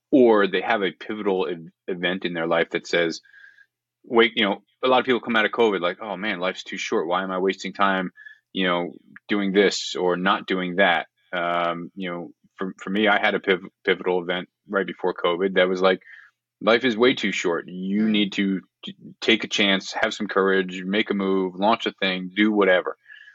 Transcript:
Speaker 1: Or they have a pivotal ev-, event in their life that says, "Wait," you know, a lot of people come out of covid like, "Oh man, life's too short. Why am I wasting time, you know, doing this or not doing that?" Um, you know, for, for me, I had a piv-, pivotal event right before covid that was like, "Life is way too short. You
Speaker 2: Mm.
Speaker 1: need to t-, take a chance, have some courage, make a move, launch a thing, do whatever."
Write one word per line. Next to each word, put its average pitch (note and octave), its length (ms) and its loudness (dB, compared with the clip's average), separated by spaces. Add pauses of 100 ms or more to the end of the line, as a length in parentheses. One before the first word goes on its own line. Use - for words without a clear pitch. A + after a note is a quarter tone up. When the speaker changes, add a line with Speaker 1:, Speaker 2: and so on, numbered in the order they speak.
(120)
Speaker 1:
Or A2+ 360 6
they F#2 140 0
have A2 220 0
a F2+ 100 0
pivotal G2 560 -4
ev-, E2 180 -8 (200)
event F#2 380 -4
in F2 80 -4
their E2 140 -4
life E2+ 240 0
that E2+ 160 -6
says, E2+ 340 0 (800)
"Wait," A#2 320 2
you A#2 80 2
know, G2 200 0 (200)
a C3 40 0
lot B2+ 120 4
of A2+ 60 -2
people B2 160 2
come A#2 140 -4
out G#2+ 100 2
of G2+ 60 0
covid G#2 300 2
like, F2 200 -2
"Oh G#2 160 -8
man, G2 220 -6
life's F#2 240 -4
too G2 140 -12
short. F#2+ 300 -2
Why F2+ 160 0
am F#2 80 -6
I F#2 80 -2
wasting F#2+ 340 -2
time, F#2+ 380 0 (420)
you F#2+ 120 -2
know, F2 280 -2 (340)
doing G2+ 260 0
this G2 420 2
or F2 220 0
not F#2+ 300 0
doing F2+ 300 -4
that?" F2+ 300 2 (260)
Um, F2 600 -2
you F#2 140 -8
know, F2 220 -10 (260)
for, F#2 240 -6
for - 80 -12
me, G#2 180 2
I G2+ 120 4
had G#2 160 0
a F2+ 40 0
piv-, F#2 300 -2 (160)
pivotal F2+ 360 0
event F2+ 280 -6 (180)
right G2 200 -2
before F2+ 260 -4
covid F2+ 420 0
that F#2 140 4
was F#2 120 -2
like, F#2 200 2 (600)
"Life A2+ 240 2
is A2+ 120 2
way B2 180 4
too G#2 160 -4
short. - 380 -2
You G2 380 -2
Speaker 2:
Mm. - 20 2
Speaker 1:
need G#2 240 0
to G2 280 0 (240)
t-, G3 100 -12 (260)
take A2+ 220 2
a - 60 -10
chance, G2 440 0
have A2 200 -2
some G#2 140 -8
courage, F#2+ 560 0
make G2+ 280 -2
a G#2 40 0
move, F#2+ 400 -2
launch G#2+ 320 0
a G2 60 -4
thing, F#2 420 -4
do G#2+ 160 4
whatever." F#2 460 2 (380)